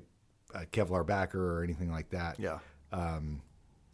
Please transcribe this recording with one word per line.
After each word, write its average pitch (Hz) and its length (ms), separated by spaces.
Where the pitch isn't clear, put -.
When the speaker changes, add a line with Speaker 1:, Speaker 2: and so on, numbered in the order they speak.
Speaker 1:
a 85 120
Kevlar 90 420
backer 92 520
or 85 40
anything 85 260
like 80 200
that. 85 280
Speaker 2:
Yeah. 82 220
Speaker 1:
Um, 80 500